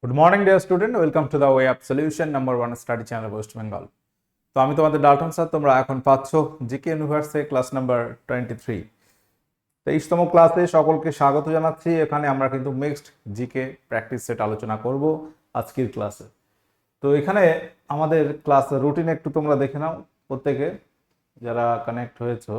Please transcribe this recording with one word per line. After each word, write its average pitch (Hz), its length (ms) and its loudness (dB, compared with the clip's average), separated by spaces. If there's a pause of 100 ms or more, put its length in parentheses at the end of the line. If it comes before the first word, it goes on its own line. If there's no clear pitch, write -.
Good 123 120 -4
morning, 180 300 6
dear 190 160 6
student. 196 320 0
Welcome 160 340 2
to 151 100 -2
the 139 140 4
Way 131 160 4
Up 123 160 0
Solution 151 480 -2
number 131 260 -2
one 120 200 -2
study 117 260 -6
channel, 113 320 -8
West 107 220 -10
Bengal. 101 260 -10 (720)
তো - 100 -2
আমি 143 160 0
তোমাদের 156 260 2
ডাল্টন 147 300 4
স্যার, 165 200 -2
তোমরা 147 160 2 (100)
এখন 131 160 -4 (100)
পাচ্ছ 135 220 4 (400)
জিকে 135 240 -6
ইউনিভার্সে 151 460 -4 (100)
ক্লাস 160 180 0 (100)
নাম্বার 127 220 0 (280)
টোয়েন্টি 123 340 -6
থ্রি। 113 160 -6 (1080)
তেইশতম 156 340 -2 (120)
ক্লাসে 165 320 6 (120)
সকলকে 160 340 2 (100)
স্বাগত 147 260 2 (100)
জানাচ্ছি। 160 340 -2 (160)
এখানে 147 280 -4
আমরা 135 200 0
কিন্তু 135 160 -6 (120)
মিক্সড 147 260 -6 (300)
জিকে 123 260 -6 (260)
প্র্যাকটিস 113 380 -6
সেট 113 200 -6
আলোচনা 107 280 -6 (100)
করব 135 180 -2 (560)
আজকের 123 340 -4
ক্লাসে। 101 320 -8 (760)
তো 143 60 -2 (120)
এখানে 196 240 2 (520)
আমাদের 156 280 2 (220)
ক্লাস 139 220 4 (160)
রুটিন 156 320 0
একটু 160 120 -10 (100)
তোমরা 151 260 0
দেখে 139 200 -6
নাও 165 100 -6 (340)
প্রত্যেকে, 135 400 -4 (760)
যারা 117 200 -2 (200)
কানেক্ট 117 380 -8
হয়েছো। 117 360 -6